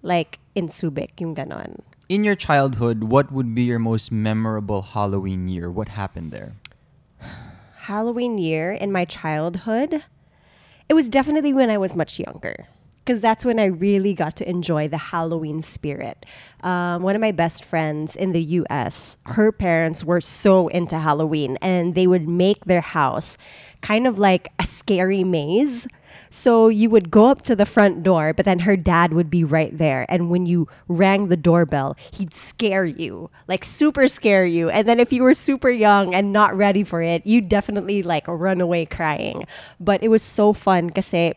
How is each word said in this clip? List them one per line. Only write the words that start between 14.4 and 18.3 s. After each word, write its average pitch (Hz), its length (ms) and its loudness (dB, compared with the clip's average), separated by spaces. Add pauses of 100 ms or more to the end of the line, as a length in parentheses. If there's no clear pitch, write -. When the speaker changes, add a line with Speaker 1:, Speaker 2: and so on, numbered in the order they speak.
Speaker 1:
enjoy 165 420 -2
the 160 240 -8
Halloween 160 460 -4
spirit. - 640 -10 (380)
Um, 175 380 -2
one 190 140 0
of 220 60 -2
my 220 100 0
best 170 320 -2
friends 156 520 -4
in 185 180 -2